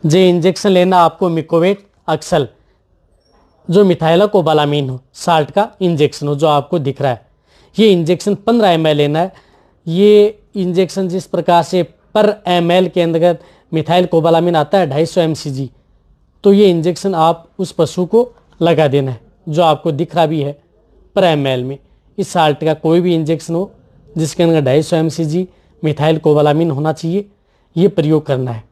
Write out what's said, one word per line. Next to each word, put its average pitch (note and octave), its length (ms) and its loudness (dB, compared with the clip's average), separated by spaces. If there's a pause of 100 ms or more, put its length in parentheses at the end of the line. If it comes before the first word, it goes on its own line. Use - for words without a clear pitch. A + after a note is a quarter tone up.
जे F3+ 240 4
इंजेक्शन F3 400 0
लेना F#3 280 2
आपको E3+ 340 2
Mycovate E3 500 -2 (260)
Excel, D#3+ 380 -2 (1200)
जो G3 160 4
methylocobalamine D#3+ 1040 0
हो, B2+ 100 -10 (160)
साल्ट D#3+ 360 -2
का G3+ 180 -2 (120)
इंजेक्शन D3+ 460 -2
हो, D3 80 -2
जो D3+ 120 -2
आपको D3 320 0
दिख C#3 220 -6
रहा C#3 100 -2
है। A2+ 140 -8 (500)
ये G#3+ 160 4
इंजेक्शन F3 460 0
पन्द्रह A#3 320 0
एम D#3+ 180 2
एल D3+ 100 2
लेना D3 220 0
है। F#3 140 -4 (540)
ये G#3 520 4 (160)
इंजेक्शन F#3 520 -2
जिस F3 200 -6
प्रकार E3+ 360 0
से F3 240 -2 (280)
per G#3 140 4 (180)
एम F3 240 0
एल F#3 160 2
के F3 140 -2
अंतर्गत E3 380 0 (320)
methylocobalamine E3+ 840 0
आता D#3 220 0
है F3 120 0
ढाई D3 160 -2
सौ E3+ 160 -2
एम D#3+ 120 0
सी D3 180 -8
जी, C3 180 -8 (720)
तो G3+ 100 6
ये G3+ 160 4
इंजेक्शन F3 460 -2
आप E3 320 0 (120)
उस F3+ 120 -6
पशु F3 340 -2
को A#3 240 0 (300)
लगा D#3+ 280 2
देना C3+ 240 0
है, A2+ 80 -12 (280)
जो E3 160 0
आपको D#3 280 0
दिख D#3 240 -6
रहा E3 100 2
भी D#3 160 -4
है C#3+ 160 -8 (580)
per G3 80 2
एम D3 240 0
एल B2+ 160 -2
में। C3+ 140 -8 (400)
इस G3 120 -6
साल्ट D#3 360 0
का D#3 100 0
कोई E3 260 0
भी F3 140 0
इंजेक्शन D#3+ 400 -4
हो F#3+ 160 -6 (380)
जिसके D#3+ 340 -4
अंदर E3 180 2
ढाई C3+ 200 2
सौ D#3+ 160 -2
एम D#3+ 120 -2
सी D#3+ 160 -6
जी F3 220 -4 (360)
methylocobalamine D3+ 880 0
होना D3+ 220 -4
चाहिए, E3+ 320 -6 (500)
ये F3 120 2
प्रयोग D#3 380 0
करना B2+ 260 -4
है। A2+ 200 -12